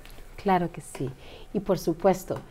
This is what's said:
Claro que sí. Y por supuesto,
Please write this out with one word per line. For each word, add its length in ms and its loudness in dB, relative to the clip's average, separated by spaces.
Claro 340 4
que 100 -12
sí. 280 -6
Y 60 0
por 180 2
supuesto, 600 2